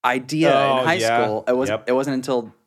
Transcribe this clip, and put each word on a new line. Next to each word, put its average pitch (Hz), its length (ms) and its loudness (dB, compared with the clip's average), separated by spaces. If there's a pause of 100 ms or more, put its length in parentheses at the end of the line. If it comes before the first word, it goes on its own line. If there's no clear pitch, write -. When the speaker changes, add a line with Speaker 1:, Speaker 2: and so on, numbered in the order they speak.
Speaker 1:
idea 135 500 0
Speaker 2:
Oh, 135 260 2
Speaker 1:
in 127 60 -2
high 127 80 2
Speaker 2:
yeah. 117 300 2
Speaker 1:
school. 107 240 -2
It 127 80 2
wasn't, 110 240 -2
Speaker 2:
Yep. - 80 -8
Speaker 1:
it 123 40 0
wasn't 135 220 0
until 123 400 -4 (120)